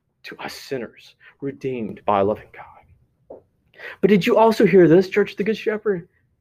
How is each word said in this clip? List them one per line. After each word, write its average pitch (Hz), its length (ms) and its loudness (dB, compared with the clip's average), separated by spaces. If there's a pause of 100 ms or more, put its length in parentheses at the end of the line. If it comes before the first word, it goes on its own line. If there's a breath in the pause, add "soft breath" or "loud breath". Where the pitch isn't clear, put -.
(240)
to - 140 -18
us - 160 -14
sinners, - 640 -14 (260 soft breath)
redeemed 127 640 -10
by 104 140 0
a 98 40 2
loving 104 300 -4
God. - 880 -20 (580 loud breath)
But 180 100 0
did 196 160 4
you 220 120 2
also 220 280 4
hear 175 220 6
this, 185 220 4
Church 202 220 -2
of - 60 -20
the 202 60 -6
Good 214 140 -4
Shepherd? 208 500 -6 (340)